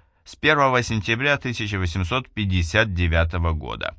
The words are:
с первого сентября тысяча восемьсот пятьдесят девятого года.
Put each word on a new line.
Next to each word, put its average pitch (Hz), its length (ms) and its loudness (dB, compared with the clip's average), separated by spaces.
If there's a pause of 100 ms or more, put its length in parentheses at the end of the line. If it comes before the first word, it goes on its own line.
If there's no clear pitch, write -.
(240)
с - 120 -20
первого 139 460 2
сентября 117 560 0
тысяча 107 400 -4
восемьсот 92 520 -2
пятьдесят 101 640 0
девятого 85 580 0
года. 57 460 -8